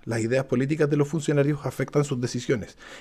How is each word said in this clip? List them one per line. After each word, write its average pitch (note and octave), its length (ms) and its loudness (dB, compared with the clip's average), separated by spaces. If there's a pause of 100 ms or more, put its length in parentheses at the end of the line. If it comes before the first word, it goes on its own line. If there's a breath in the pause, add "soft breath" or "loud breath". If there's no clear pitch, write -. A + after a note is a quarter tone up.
Las A2+ 160 -2
ideas B2+ 260 0
políticas C#3+ 440 2
de D3+ 60 2
los D3 100 4
funcionarios D3 580 0
afectan C3+ 380 0
sus C3+ 180 -2
decisiones, A#2+ 560 -2 (240 loud breath)